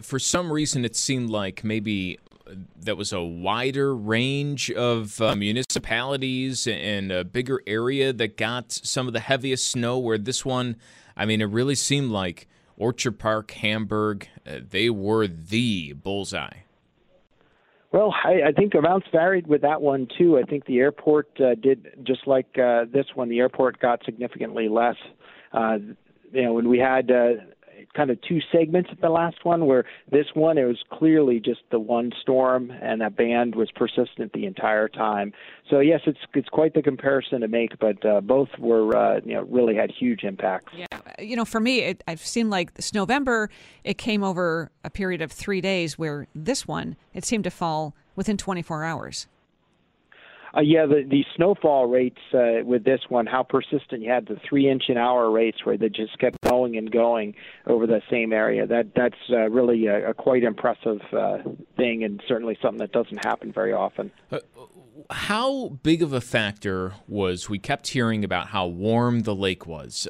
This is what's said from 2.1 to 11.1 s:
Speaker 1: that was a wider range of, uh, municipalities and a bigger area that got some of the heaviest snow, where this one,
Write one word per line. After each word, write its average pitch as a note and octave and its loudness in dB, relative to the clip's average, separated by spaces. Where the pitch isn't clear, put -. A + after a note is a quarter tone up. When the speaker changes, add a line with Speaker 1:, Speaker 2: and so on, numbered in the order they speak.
Speaker 1:
that G2 -4
was G2+ -8
a F2+ -4
wider A#2+ -2
range B2+ -2
of, A#2 -2
uh, G#2+ 2
municipalities B2+ -4
and G2 -4
a F2+ -2
bigger B2 -4
area C3 0
that A2+ -4
got A#2+ -6
some - -4
of A#2 -8
the A#2 -4
heaviest C3 -2
snow, A#2+ -2
where A2+ 0
this A2 -4
one, B2 -2